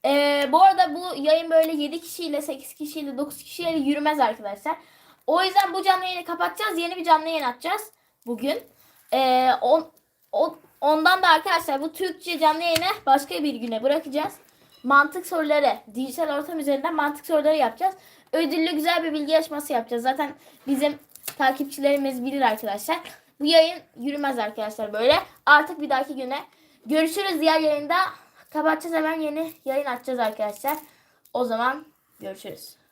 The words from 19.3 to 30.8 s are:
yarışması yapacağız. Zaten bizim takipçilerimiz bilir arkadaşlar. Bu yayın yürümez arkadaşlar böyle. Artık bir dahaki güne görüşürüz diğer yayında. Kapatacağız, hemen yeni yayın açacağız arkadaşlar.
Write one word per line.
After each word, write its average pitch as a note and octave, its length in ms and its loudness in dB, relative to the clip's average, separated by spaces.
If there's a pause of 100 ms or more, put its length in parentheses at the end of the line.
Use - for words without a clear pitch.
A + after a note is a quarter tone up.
yarışması D4+ 420 -2
yapacağız. A#3 300 -4
Zaten C4+ 300 -2 (340)
bizim D4 320 0 (380)
takipçilerimiz C#4 880 0
bilir C#4 160 -2
arkadaşlar. A3 580 -2 (400)
Bu C#4+ 60 -4
yayın E4 340 4 (200)
yürümez C#4 400 -4
arkadaşlar G#3+ 540 -6
böyle. B3 220 4 (300)
Artık D4+ 360 6
bir C#4+ 80 -6
dahaki C4+ 260 -2
güne C4 240 -6 (460)
görüşürüz D#4+ 560 0
diğer D#4+ 180 4
yayında. D4+ 360 0 (580)
Kapatacağız, D#4 420 -2
hemen D#4+ 240 0
yeni D#4 340 -6 (120)
yayın C4+ 200 -2
açacağız B3 340 -6
arkadaşlar. G#3+ 580 -2 (560)